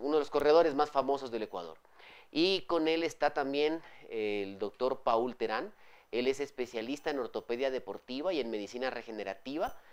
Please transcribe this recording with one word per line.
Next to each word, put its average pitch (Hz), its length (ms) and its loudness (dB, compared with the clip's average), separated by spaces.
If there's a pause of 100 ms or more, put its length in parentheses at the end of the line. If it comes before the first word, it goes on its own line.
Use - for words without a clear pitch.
uno 147 140 2
de - 20 4
los 139 100 0
corredores 151 460 6
más 147 160 2
famosos 135 400 0
del 113 100 -4
Ecuador. 85 380 -8 (500)
Y 180 380 4
con 165 200 2
él 165 140 2
está 151 320 0
también 147 480 0 (300)
el 104 480 -2
doctor 123 420 -2
Paul 120 340 2
Terán. 117 380 -2 (380)
Él 123 160 0
es 135 120 2
especialista 127 720 -6
en 143 80 -2
ortopedia 120 540 -2
deportiva 127 600 -6
y 151 60 0
en 117 120 -2
medicina 117 400 -4
regenerativa 117 840 -6 (180)